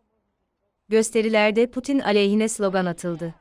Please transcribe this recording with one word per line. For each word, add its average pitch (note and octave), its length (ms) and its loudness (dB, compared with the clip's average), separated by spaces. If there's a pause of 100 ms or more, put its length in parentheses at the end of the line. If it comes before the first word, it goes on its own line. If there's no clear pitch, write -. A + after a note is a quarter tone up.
(880)
Gösterilerde A3 760 2
Putin C4 320 -2
aleyhine G#3 480 2
slogan F#3+ 380 -2
atıldı. E3+ 560 -8